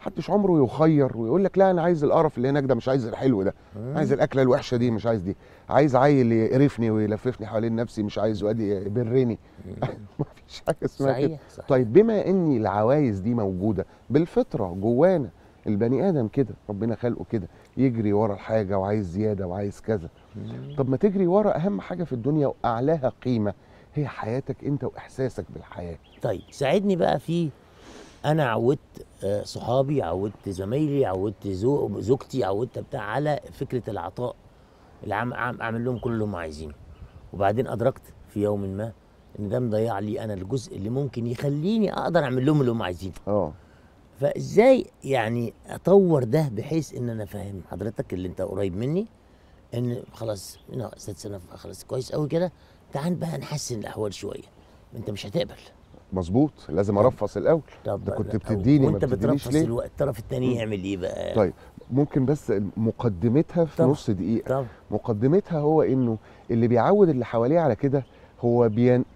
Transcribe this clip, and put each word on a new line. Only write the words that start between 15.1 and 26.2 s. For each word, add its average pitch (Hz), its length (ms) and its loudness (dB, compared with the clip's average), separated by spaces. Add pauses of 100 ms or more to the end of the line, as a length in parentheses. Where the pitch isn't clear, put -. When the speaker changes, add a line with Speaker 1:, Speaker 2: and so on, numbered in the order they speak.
Speaker 1:
البني 117 420 0
آدم 139 200 0
كده، 131 260 -2 (140)
ربنا 104 260 -4
خلقه 120 360 -6
كده، 107 180 -4 (280)
يجري 113 360 0
ورا 104 220 2
الحاجة 101 440 -2
وعايز 101 280 0
زيادة 98 400 -2
وعايز 101 340 -6
كذا. 92 280 -4 (280)
Speaker 2:
مم. 123 420 -12
Speaker 1:
طب 135 100 0
ما 135 80 2
تجري 196 300 2
ورا 196 300 2
أهم 190 240 -2
حاجة - 240 -8
في - 80 -8
الدنيا 139 340 0
وأعلاها 127 680 0 (120)
قيمة، 107 300 0 (400)
هي 147 140 -2
حياتك - 560 -6
أنت 139 200 -2
وإحساسك - 600 -6 (100)
بالحياة. 87 440 -12 (240)